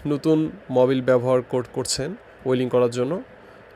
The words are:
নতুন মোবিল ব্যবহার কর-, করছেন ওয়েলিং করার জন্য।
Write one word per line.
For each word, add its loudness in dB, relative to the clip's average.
নতুন 0
মোবিল 2
ব্যবহার 2
কর-, -4
করছেন -6
ওয়েলিং 0
করার 4
জন্য। -4